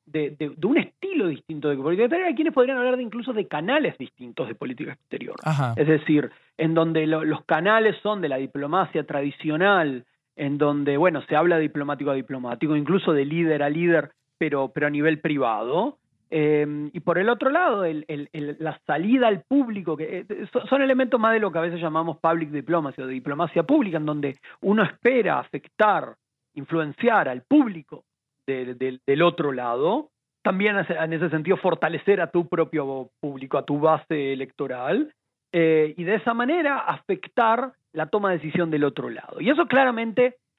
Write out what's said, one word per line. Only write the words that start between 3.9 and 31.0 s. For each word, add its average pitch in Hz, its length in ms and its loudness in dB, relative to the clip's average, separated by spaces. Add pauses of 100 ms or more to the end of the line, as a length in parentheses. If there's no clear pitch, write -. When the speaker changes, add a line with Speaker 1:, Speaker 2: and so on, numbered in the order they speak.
Speaker 1:
distintos 123 500 -10
de 113 60 -10
política 131 380 -10
exterior. - 520 -12
Speaker 2:
Ajá. 139 320 -2
Speaker 1:
Es 147 100 2
decir, 151 440 2 (260)
en 160 180 0
donde 160 320 2
lo, 156 180 0
los 151 200 -4
canales 208 580 2
son 208 200 -2
de 156 80 -2
la 131 60 -2
diplomacia 143 680 -2
tradicional, 151 1000 0 (300)
en 143 240 -4
donde, 143 380 2
bueno, 156 320 2
se 151 80 2
habla 170 200 4
de 160 60 2
diplomático 143 480 -4
a 139 40 0
diplomático, 131 600 -4
incluso 165 380 2
de 139 140 2
líder 156 360 2
a 143 60 2
líder, 160 440 2 (260)
pero, 143 340 0
pero 147 140 -2
a 147 40 0
nivel 151 300 2
privado. 139 760 0 (320)
Eh, 151 360 2 (260)
y 175 80 -10
por 170 180 0
el 196 100 0
otro 240 220 0
lado, 285 340 0
el, 156 240 -4
el, 147 240 -8
el, 151 260 -8
la 156 280 -8
salida 220 420 2
al 196 140 0
público, 214 540 -2
que, 160 320 -8
eh, 202 240 -8
so-, 247 160 -2
son 269 140 2
elementos 262 380 2
más 226 140 4
de 220 60 2
lo 196 120 -2
que 165 60 -2
a 165 40 0
veces 170 180 -4
llamamos 160 380 -2
public 165 320 0
diplomacy 147 520 -2
o 131 40 -8
de 131 60 -8
diplomacia 147 500 -2
pública, 202 360 2
en 151 80 -4
donde 147 320 -4 (240)
uno 208 200 4
espera 196 560 2
afectar, 151 800 -2 (380)
influenciar 160 760 0
al 127 140 -8
público 226 600 0 (420)
del, 127 320 -6
del, 131 280 -4
del 143 160 4
otro 165 300 2
lado, 131 580 -2 (320)
también 202 340 0
hace, 185 180 -2
en 160 180 -4